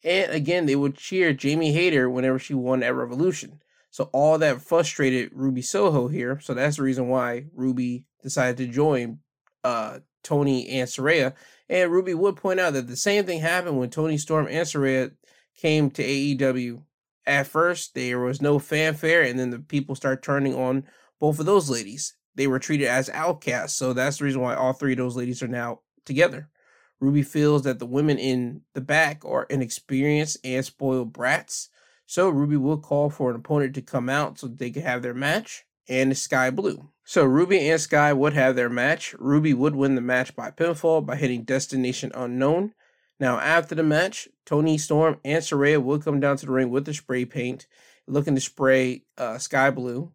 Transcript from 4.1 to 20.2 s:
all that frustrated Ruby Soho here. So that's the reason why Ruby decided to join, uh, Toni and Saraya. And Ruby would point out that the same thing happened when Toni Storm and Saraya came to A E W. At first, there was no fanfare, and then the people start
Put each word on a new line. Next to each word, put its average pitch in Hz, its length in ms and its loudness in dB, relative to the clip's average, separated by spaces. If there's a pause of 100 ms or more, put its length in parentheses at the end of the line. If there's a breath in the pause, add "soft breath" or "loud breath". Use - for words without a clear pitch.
all 151 260 4
that 147 240 2
frustrated 139 720 0
Ruby 131 300 -2
Soho 160 440 2
here. 135 340 -4
So 139 140 -8
that's 143 220 0
the 147 60 -4
reason 131 260 0
why 123 460 -2
Ruby 123 500 -4 (180)
decided 127 360 -2
to 123 140 -6
join, 127 460 0 (460)
uh, 117 360 -4 (220)
Toni 139 460 0
and 127 200 -4
Saraya. 139 440 0 (360 soft breath)
And 180 220 2
Ruby 180 240 0
would 185 220 2
point 185 240 -2
out 170 140 0
that 127 120 -4
the 123 100 -10
same 202 280 2
thing 175 160 -4
happened 165 380 0
when 123 120 -2
Toni 156 280 -2
Storm 151 300 0
and 165 180 -2
Saraya 135 460 0 (440 soft breath)
came 156 360 2
to 151 120 -6
A - 20 -4
E 139 280 0
W. 127 480 -2 (440)
At 139 220 0
first, 170 460 -2
there 123 260 -4
was 127 220 -2
no 147 160 4
fanfare, 156 640 2
and 127 160 0
then 127 120 -2
the 120 100 -8
people 143 340 -6
start 131 280 -4